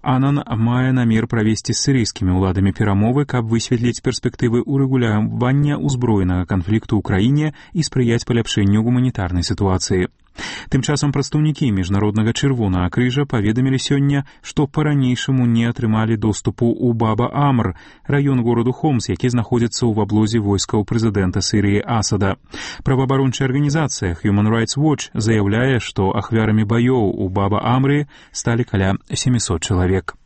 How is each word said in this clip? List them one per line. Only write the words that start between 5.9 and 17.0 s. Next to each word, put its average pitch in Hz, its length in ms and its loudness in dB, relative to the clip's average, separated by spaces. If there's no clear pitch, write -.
канфлікту 101 540 0
ў - 20 -8
краіне 127 440 2
і 165 80 0
спрыяць 117 400 0
паляпшэнню 107 640 0
гуманітарнай 117 560 0
сітуацыі. 92 640 0
Тым 135 160 0
часам 143 320 0
прадстаўнікі 151 560 0
Міжнароднага 101 640 0
Чырвонага 101 560 0
Крыжа 123 320 0
паведамілі 127 560 0
сёння, 139 440 0
што - 240 -2
па-ранейшаму 135 840 0
не 117 220 2
атрымалі 110 500 0
доступу 110 480 -2
ў 120 240 0
Баба 113 400 0